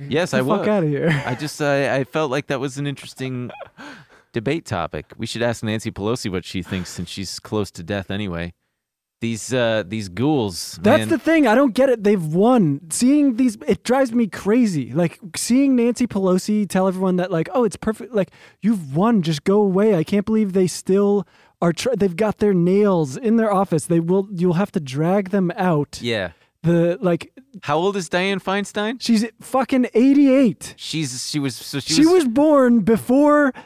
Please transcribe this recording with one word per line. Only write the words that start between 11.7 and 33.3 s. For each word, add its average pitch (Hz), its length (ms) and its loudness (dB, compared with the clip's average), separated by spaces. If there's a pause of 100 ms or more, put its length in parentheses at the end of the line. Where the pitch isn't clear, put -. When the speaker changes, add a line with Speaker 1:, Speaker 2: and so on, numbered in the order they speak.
Speaker 2:
get 262 160 2
it. 226 140 0
They've 202 200 2
won. 175 580 2 (100)
Seeing 269 460 2
these, 240 280 0
it 214 180 -2
drives 254 280 2
me 233 160 0
crazy. 185 680 0
Like, 170 260 0 (160)
seeing 269 400 2
Nancy 240 300 2
Pelosi 190 640 0
tell 190 180 2
everyone 185 280 0
that, 180 160 0
like, 165 220 0
"Oh, 247 100 2
it's 202 140 -2
perfect." 220 360 -6
Like, 196 160 0 (320)
"You've 180 340 -2
won. 208 280 4
Just 156 220 -4
go 196 160 4
away." 202 340 2
I 160 80 2
can't 202 220 0
believe 220 260 0
they 185 160 2
still 202 580 0 (360)
are 170 100 2
tr-, 240 260 -2
they've 180 180 0
got 214 240 -2
their 208 140 2
nails 175 640 2
in 233 220 0
their 220 140 2
office. 185 340 0
They 170 160 2
will, 190 300 0
you'll 180 240 0
have 202 180 -2
to 180 80 -2
drag 165 480 -2
them 190 260 0
out. 170 460 -2
Speaker 1:
Yeah. 107 300 -2 (320)
Speaker 2:
The, 170 380 2
like, 175 300 -2 (320)
Speaker 1:
How 151 140 0
old 190 180 0
is 180 140 -6
Dianne 190 340 -2
Feinstein? 208 580 -4
Speaker 2:
she's 226 240 2 (140)
fucking 254 540 0
eighty-eight. 269 840 4
Speaker 1:
She's, 131 520 -6
she 151 100 -4
was, 135 160 -4
so - 240 -10
she - 140 -4
Speaker 2:
She 320 120 4
Speaker 1:
was 349 200 4
Speaker 2:
was - 20 -2
born 254 540 4
before 277 720 4 (120)